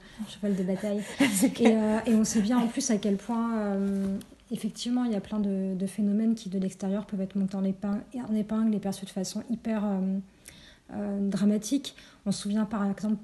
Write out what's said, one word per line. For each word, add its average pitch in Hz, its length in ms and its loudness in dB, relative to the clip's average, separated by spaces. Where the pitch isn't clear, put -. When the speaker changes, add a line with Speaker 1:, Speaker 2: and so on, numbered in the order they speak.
Speaker 1:
cheval 202 280 -2
de 185 80 0
bataille. 202 380 -2
Speaker 2:
<laughs> 262 160 4
C'est 202 120 4
Speaker 1:
Et, 190 40 4
Speaker 2:
clair. 226 260 6
Speaker 1:
euh, 240 40 4
et 220 40 6
on 220 80 6
sait 214 180 2
bien, 233 160 4
en 240 100 4
plus, 277 220 -2
à 214 80 4
quel 196 200 2
point, 226 420 -2
euh, 196 580 0
effectivement, 240 540 -2
il 240 80 0
y 208 40 0
a 196 60 -2
plein 214 180 -4
de, 190 360 0
de 185 100 -2
phénomènes 214 480 2
qui, 220 160 -6
de 190 80 -4
l'extérieur, 190 480 -2
peuvent 190 160 -4
être 190 140 -4
montés 196 220 0
en 190 60 0
épin-, 202 360 0
en 220 60 0
épingle 220 400 2
et 202 60 0
perçus 196 260 -4
de - 60 -12
façon 196 400 -4
hyper, 220 340 -2
euh, 190 320 0
euh, 202 340 -2
dramatique. 208 640 2
On 202 60 0
se - 100 -2
souvient, 208 240 0
par 202 240 0
exemple, 208 340 0